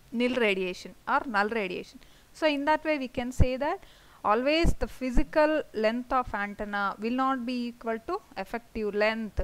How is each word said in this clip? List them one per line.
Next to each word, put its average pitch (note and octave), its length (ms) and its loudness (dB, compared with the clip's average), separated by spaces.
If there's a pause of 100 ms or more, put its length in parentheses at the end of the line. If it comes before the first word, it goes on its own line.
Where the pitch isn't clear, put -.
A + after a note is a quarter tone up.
(100)
nil B3 240 0
radiation F#3+ 600 0 (120)
or C4 200 2
null G#3 220 0
radiation. G3 520 -6 (320)
So, - 160 0
in C#4+ 160 0
that D4+ 200 2
way D#4 140 0
we C4 80 -6
can B3 240 -4
say B3+ 260 4
that D4+ 220 -2 (460)
always C#4 500 4
the A#3 140 -4
physical D4+ 760 2 (100)
length A3+ 400 -2
of B3+ 220 0
antenna G3+ 640 -4
will A3+ 260 -4
not C4 220 -2
be B3 220 -4
equal A3+ 300 -6 (100)
to F#4 120 -4 (160)
effective G#3+ 580 -6
length. A3 500 0